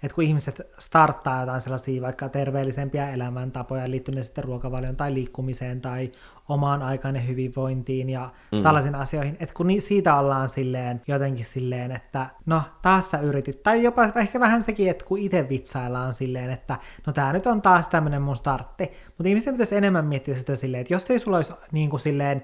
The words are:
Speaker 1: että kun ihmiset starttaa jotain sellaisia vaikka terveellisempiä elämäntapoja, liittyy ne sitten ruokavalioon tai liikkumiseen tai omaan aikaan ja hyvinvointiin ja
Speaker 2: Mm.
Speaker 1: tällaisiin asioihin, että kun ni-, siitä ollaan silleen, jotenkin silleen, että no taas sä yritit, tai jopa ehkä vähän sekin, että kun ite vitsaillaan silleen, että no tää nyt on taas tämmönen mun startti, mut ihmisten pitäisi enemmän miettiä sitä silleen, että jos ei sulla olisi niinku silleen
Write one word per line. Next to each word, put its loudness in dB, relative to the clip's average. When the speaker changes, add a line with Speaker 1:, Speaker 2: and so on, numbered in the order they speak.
Speaker 1:
että -6
kun 2
ihmiset 0
starttaa 4
jotain -2
sellaisia -4
vaikka -6
terveellisempiä -2
elämäntapoja, -6
liittyy -4
ne -4
sitten -8
ruokavalioon -4
tai -2
liikkumiseen -6
tai -6
omaan 0
aikaan -4
ja -2
hyvinvointiin -4
ja -6
Speaker 2:
Mm. 2
Speaker 1:
tällaisiin 4
asioihin, -4
että -8
kun 0
ni-, 2
siitä 4
ollaan 2
silleen, -4
jotenkin -2
silleen, -4
että -6
no 2
taas 4
sä -2
yritit, -2
tai 4
jopa 6
ehkä 0
vähän 4
sekin, 2
että -4
kun -2
ite 2
vitsaillaan -4
silleen, -6
että -6
no -2
tää 2
nyt 0
on 2
taas 8
tämmönen 2
mun 0
startti, -4
mut 0
ihmisten 4
pitäisi 2
enemmän 4
miettiä -2
sitä -4
silleen, -4
että 0
jos -2
ei 4
sulla 0
olisi 0
niinku 0
silleen 0